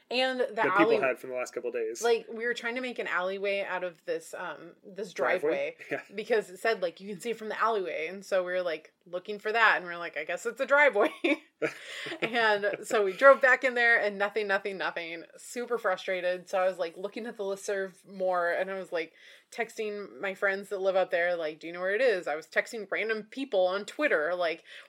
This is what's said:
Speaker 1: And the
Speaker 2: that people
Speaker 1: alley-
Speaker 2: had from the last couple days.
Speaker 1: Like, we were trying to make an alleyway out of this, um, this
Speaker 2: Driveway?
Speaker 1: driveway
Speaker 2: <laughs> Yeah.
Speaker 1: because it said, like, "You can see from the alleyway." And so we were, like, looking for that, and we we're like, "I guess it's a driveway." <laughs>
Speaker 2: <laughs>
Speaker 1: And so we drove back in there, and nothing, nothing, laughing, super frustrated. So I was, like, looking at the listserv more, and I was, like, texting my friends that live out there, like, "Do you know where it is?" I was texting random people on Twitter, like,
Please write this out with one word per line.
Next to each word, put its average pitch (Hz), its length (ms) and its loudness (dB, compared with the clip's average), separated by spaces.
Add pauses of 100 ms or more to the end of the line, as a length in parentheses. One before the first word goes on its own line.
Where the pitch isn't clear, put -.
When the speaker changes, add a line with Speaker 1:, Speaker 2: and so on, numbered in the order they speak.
(120)
Speaker 1:
And 254 280 0
the 240 140 2
Speaker 2:
that 220 100 0 (140)
people 220 160 4
Speaker 1:
alley- 214 60 2
Speaker 2:
had 127 200 0
from 131 120 -12
the 127 40 -6
last 123 180 -6
couple 120 180 -6
days. 117 320 -4
Speaker 1:
Like, 233 280 2
we 226 140 -8
were 240 100 -2
trying 233 200 -6
to 254 60 -4
make 247 180 -8
an 196 80 -4
alleyway 196 600 -2
out 180 160 -4
of 175 220 -10
this, 165 320 -6
um, 170 460 -12
this 185 300 -12
Speaker 2:
Driveway? 160 640 0
Speaker 1:
driveway - 80 -
Speaker 2:
<laughs> - 80 -8
Yeah. 139 100 -4 (140)
Speaker 1:
because 208 360 0
it 185 80 -18
said, 226 240 0
like, 170 180 -4
"You 196 80 -12
can 196 120 -8
see 233 120 -4
from 220 160 -8
the 165 100 -6
alleyway." 185 480 0
And 190 180 -10
so 185 180 2
we 180 100 -4
were, 185 100 0
like, 160 300 -4 (160)
looking 180 300 -8
for 214 120 -4
that, 214 260 6
and 180 80 -4
we 175 60 -8
we're 170 80 -6
like, 170 180 -6
"I 151 80 -6
guess 170 200 -4
it's 233 140 -6
a 269 60 0
driveway." 269 460 6 (120)
<laughs> 285 200 2 (160)
Speaker 2:
<laughs> - 640 -6
Speaker 1:
And 220 440 2 (180)
so 214 200 2
we 190 100 2
drove 269 280 10
back 254 220 6
in 262 100 0
there, 233 260 6
and 208 180 0
nothing, 208 300 -2
nothing, 196 300 0 (100)
laughing, 170 360 -6 (140)
super 240 400 -6
frustrated. 180 720 -2
So 196 100 0
I 185 80 4
was, 185 100 -2
like, 170 200 -4
looking 202 280 -8
at 233 120 -10
the 208 60 -4
listserv 196 480 -4 (200)
more, 185 400 0
and 175 200 0
I 190 80 -6
was, 180 120 -10
like, 165 220 -4 (380)
texting 208 680 -8
my 190 140 -6
friends 196 360 -2
that 196 120 -4
live 190 140 2
out 185 160 2
there, 175 240 2
like, 160 240 -6
"Do 160 80 -12
you 170 60 -10
know 175 80 -10
where 190 140 0
it 220 60 2
is?" 196 260 2
I 151 80 0
was 160 120 -8
texting 208 440 -4
random 214 380 -2
people 254 380 0
on 196 180 -2
Twitter, 180 500 0
like, 170 280 -2 (260)